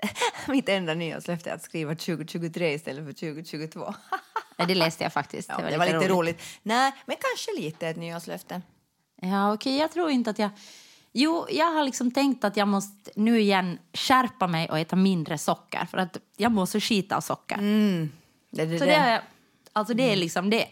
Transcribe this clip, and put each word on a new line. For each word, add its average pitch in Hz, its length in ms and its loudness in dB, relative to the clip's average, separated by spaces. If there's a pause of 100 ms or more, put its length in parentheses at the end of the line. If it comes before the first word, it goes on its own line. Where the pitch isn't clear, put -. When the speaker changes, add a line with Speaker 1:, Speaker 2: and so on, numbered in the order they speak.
(140)
Speaker 1:
<laughs> - 340 -4
mitt 277 200 2
enda 185 260 0
nyårslöfte 165 560 -6
är - 40 -4
att 170 80 -12
skriva 160 340 -6
tjugohundratjugotre 165 760 -4
istället 143 340 -8
för 139 60 -12
tjugohundratjugotvå. 160 840 -10 (300)
<laughs> - 320 -12
Speaker 2:
Nej, 175 120 0
det 185 60 2
läste 165 300 0
jag - 80 -4
faktiskt. - 360 -6
Speaker 1:
Ja, - 80 -6
Speaker 2:
Det 170 60 -4
var 160 80 -4
Speaker 1:
det 151 80 -2
var 175 80 4
Speaker 2:
lite 165 120 2
Speaker 1:
lite 185 140 2
Speaker 2:
roligt. 170 240 0
Speaker 1:
roligt. - 60 -18 (200)
Nej, 254 300 2 (140)
men 294 140 -6
kanske 440 460 -4
lite 160 220 -6
ett 165 80 -6
nyårslöfte. 170 640 -10 (640)
Speaker 2:
Ja, 196 280 2
okej, 262 260 -2
jag 320 140 0
tror 330 180 0
inte 240 200 2
att 202 80 -4
jag, 208 120 2 (600)
jo, 302 380 2
jag 320 220 2
har 311 120 2
liksom 247 260 -2
tänkt 269 340 2
att 202 120 0
jag 202 120 4
måste 196 480 -2
nu 226 240 4
igen 190 380 2 (160)
skärpa 247 520 2
mig 165 240 0
och 156 80 0
äta 165 180 0
mindre 175 420 2
socker, - 520 -2
för - 80 -4
att 180 180 -4 (200)
jag 233 160 2
mår 185 140 2
så 214 140 -2
skit 196 320 0
av 151 80 0
socker. - 380 -6
Speaker 1:
Mm. 202 540 2 (380)
Det, 156 160 -2
det, 165 120 -2
Speaker 2:
Så 277 60 0
Speaker 1:
det. 277 60 4
Speaker 2:
det 302 60 8
är, 240 260 4 (500)
alltså, 214 220 -2
det 233 80 2
är 262 60 4
Speaker 1:
Mm. 202 100 4
Speaker 2:
liksom 180 320 0
det, 220 220 2